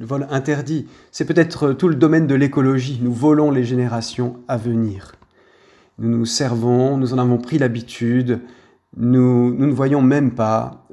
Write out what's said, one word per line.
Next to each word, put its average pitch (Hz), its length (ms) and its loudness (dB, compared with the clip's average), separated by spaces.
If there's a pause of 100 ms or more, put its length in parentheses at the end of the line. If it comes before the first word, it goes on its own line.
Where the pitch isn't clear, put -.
le - 40 -12
vol 139 260 -6
interdit. 139 580 -4 (240)
C'est - 120 -4
peut-être 160 500 2
tout 180 140 0
le 160 60 2
domaine 160 320 2
de 139 80 2
l'écologie. 135 680 0
Nous 123 140 -2
volons 151 380 2
les 131 120 0
générations 120 840 -4
à 131 80 -4
venir. 113 580 -4 (840)
Nous 113 100 -4
nous 117 160 0
servons, 123 720 0
nous 127 160 -2
en 131 60 -2
avons 123 180 2
pris 135 220 -2
l'habitude. 120 840 -2 (560)
Nous, 123 580 2
nous 135 120 0
ne 147 60 2
voyons 135 280 0
même 131 340 2
pas 113 580 -2